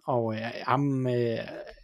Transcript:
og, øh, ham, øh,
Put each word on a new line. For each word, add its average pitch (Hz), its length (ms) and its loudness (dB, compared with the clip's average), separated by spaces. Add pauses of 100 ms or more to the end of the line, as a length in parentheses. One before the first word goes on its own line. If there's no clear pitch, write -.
og, 117 280 2
øh, 110 60 -6 (200)
ham, 131 460 2
øh, 123 60 2 (720)